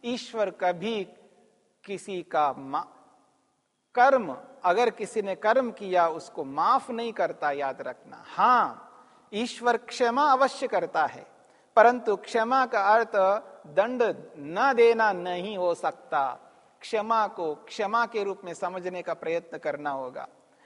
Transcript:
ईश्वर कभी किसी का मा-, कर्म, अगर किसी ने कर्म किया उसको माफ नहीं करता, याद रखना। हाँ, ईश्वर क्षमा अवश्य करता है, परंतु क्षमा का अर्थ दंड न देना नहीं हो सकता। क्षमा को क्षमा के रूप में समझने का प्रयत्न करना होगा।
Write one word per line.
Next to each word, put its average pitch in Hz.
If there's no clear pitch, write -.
ईश्वर 226
कभी 185
किसी 190
का 151
मा-, 139
कर्म, 240
अगर 214
किसी 214
ने 196
कर्म 233
किया 180
उसको 160
माफ 170
नहीं 233
करता, 165
याद 139
रखना। -
हाँ, 196
ईश्वर 233
क्षमा 254
अवश्य 262
करता 247
है, 131
परंतु 240
क्षमा 233
का 240
अर्थ 220
दंड 226
न 185
देना 226
नहीं 180
हो 175
सकता। 147
क्षमा 220
को 170
क्षमा 220
के 220
रूप 190
में 175
समझने 180
का 170
प्रयत्न 165
करना 147
होगा। 131